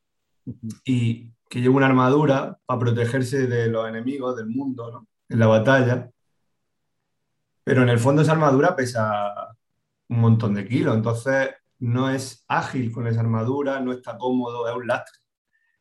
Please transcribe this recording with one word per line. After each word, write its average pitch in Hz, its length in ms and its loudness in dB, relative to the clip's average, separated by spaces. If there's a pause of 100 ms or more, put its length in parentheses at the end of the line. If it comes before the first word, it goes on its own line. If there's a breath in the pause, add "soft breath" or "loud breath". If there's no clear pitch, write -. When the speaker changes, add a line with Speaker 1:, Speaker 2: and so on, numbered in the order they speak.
(440)
Speaker 1:
Ujú. - 240 -12 (160)
Speaker 2:
y 117 480 -2 (160)
que 123 120 -6
lleva 127 160 4
una 135 100 4
armadura 135 800 2
para 123 140 -2
protegerse 120 680 0
de 120 220 0
los 113 200 -2
enemigos 127 480 -6
del 110 120 -10
mundo, 127 420 -6
¿no? - 160 -18 (220)
En 123 100 -2
la 113 80 6
batalla. 120 640 2 (1500)
Pero 127 180 4
en 120 60 4
el 120 100 4
fondo 139 240 4
esa 156 100 4
armadura 156 440 4
pesa 107 800 -4 (540)
un 117 120 0
montón 113 340 4
de 101 120 -6
kilos, 123 300 0
entonces 131 540 -2 (300)
no 127 300 -2
es - 380 -8
ágil 127 440 -4
con 120 140 -6
esa 113 140 0
armadura, 131 600 -2
no 127 120 -4
está 123 260 -10
cómodo, 120 500 -4
es 117 60 -6
un 120 120 -8
lastre. - 320 -6 (640)